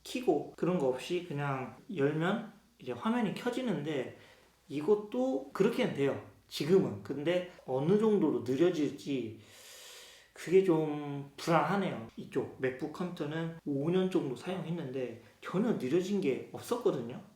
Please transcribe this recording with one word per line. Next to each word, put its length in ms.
켜고 520
그런 220
거 100
없이 380
그냥 500
열면 580
이제 140
화면이 420
켜지는데, 840
이것도 840
그렇게는 420
돼요, 280
지금은. 540
근데 500
어느 340
정도로 420
느려질지 1000
그게 280
좀 760
불안하네요. 800
이쪽 440
맥북 320
컴퓨터는 720
오 260
년 200
정도 260
사용했는데 880
전혀 320
느려진 480
게 320
없었거든요. 680